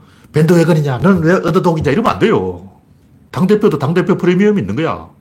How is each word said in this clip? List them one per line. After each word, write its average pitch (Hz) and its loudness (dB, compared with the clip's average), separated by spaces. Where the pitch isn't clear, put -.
밴드웨건이냐? 156 2
너는 175 2
왜 165 2
언더독이냐?" 165 -2
이러면 208 0
안 92 -6
돼요. 92 -2
당대표도 196 0
당대표 175 0
프리미엄이 190 0
있는 101 -6
거야. 117 -6